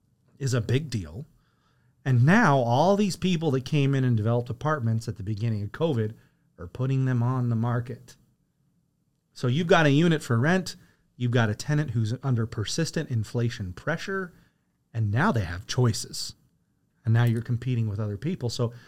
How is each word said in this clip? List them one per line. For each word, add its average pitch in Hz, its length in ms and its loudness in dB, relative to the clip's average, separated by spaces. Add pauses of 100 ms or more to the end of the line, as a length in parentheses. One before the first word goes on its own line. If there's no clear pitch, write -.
(380)
is 131 160 -2
a 123 80 2
big 127 280 -2
deal. 98 360 -8 (800)
And 127 200 4
now 170 320 6
all 135 400 4
these 202 180 0
people 170 360 0
that 127 120 0
came 139 320 0
in 135 80 0
and 123 140 2
developed 117 320 0
apartments 117 580 -2
at 107 80 -8
the - 80 -12
beginning 107 400 -4
of 104 80 -8
covid 117 400 -2 (480)
are 90 80 -14
putting 131 380 -2
them 127 180 0
on 123 260 -2
the 117 60 0
market. 120 640 -4 (1120)
So - 160 -4
you've 151 200 0
got 165 180 6
a 147 60 6
unit 156 300 4
for 117 160 0
rent, 165 380 2 (400)
you've 123 160 -2
got 117 180 4
a 104 60 -2
tenant 151 360 -2
who's 113 300 0
under 117 240 0
persistent 156 640 -4
inflation 117 600 -4
pressure, 175 640 -6 (600)
and 113 180 -2
now 151 200 2
they 101 140 0
have 87 200 -10
choices. - 720 -2 (720)
And 113 80 2
now 117 100 4
you're 117 180 0
competing 117 480 -4
with 98 100 -6
other 104 180 -4
people. 143 320 -6
So 117 240 -4 (140)